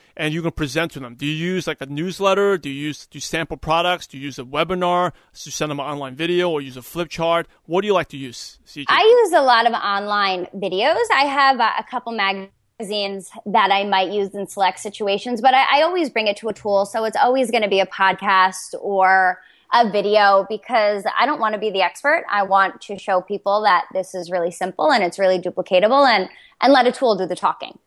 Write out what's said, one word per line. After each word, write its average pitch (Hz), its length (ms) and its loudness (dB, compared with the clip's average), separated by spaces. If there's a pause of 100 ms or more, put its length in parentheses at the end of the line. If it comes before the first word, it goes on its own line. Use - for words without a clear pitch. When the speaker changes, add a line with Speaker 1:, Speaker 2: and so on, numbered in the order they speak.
(180)
Speaker 1:
and 156 160 -4
you 165 80 -4
can 165 80 -4
present 156 440 -4
to 139 60 -14
them. 120 140 -16
Do 135 140 -8
you 151 40 -4
use, 170 360 -4
like, 151 120 -6
a - 60 -12
newsletter? 190 720 -2
Do 147 140 -10
you 143 160 -8
use, - 180 -12
do - 120 -20
you 135 40 -14
sample 165 340 -6
products? 170 520 -2
Do 143 100 -20
you 135 80 -12
use 135 140 -12
a 127 40 -10
webinar? 175 680 -2
Do - 320 -20
you 143 80 -18
send 151 180 -6
them 147 100 -8
an 135 60 -8
online 139 300 -10
video 175 340 0
or 156 100 -2
use 135 160 -12
a 127 60 -16
flip 165 280 -8
chart? 165 380 -2 (180)
What 175 160 0
do 208 60 -2
you 202 60 4
like 170 160 0
to 147 80 -16
use, 131 480 -14
C - 160 -14
J? 135 80 -12
Speaker 2:
I 311 140 4
use 440 280 6
a 320 120 4
lot 233 240 4
of 226 60 -2
online 202 840 -2
videos. 202 480 0 (100)
I 285 120 4
have, 269 340 2
uh, 226 180 2
a 220 60 -4
couple 247 280 -10
magazines 196 1160 -6 (160)
that 196 260 2
I 196 120 2
might 190 280 0
use 196 220 -2
in 202 140 -8
select 190 320 -2
situations, 208 600 -4
but 262 140 4
I, 269 260 4
I - 40 4
always 339 260 0
bring 220 160 -2
it 202 120 -2
to 226 120 -8
a 202 40 -4
tool. 202 340 0
So 226 180 -6
it's 214 100 -4
always 254 360 2
gonna 214 180 0
be 196 100 2
a 190 60 2
podcast 190 960 0
or 190 580 2 (360)
a 233 160 4
video 202 580 4
because 208 540 -2 (160)
I 240 60 2
don't 294 140 0
wanna 220 180 -2
be 214 120 -4
the 190 120 0
expert. 285 500 0
I 202 120 0
want 190 400 2
to 202 140 -12
show 185 240 -2
people 202 420 -2
that 185 300 4
this 190 220 -6
is 175 160 -10
really 180 200 -2
simple 185 400 -2
and 226 120 2
it's 175 160 -4
really 185 200 2
duplicatable 190 680 2
and, 196 220 0 (320)
and 254 100 6
let 254 160 4
a 247 40 0
tool 233 260 0
do 185 80 -4
the 175 100 -6
talking. - 520 -4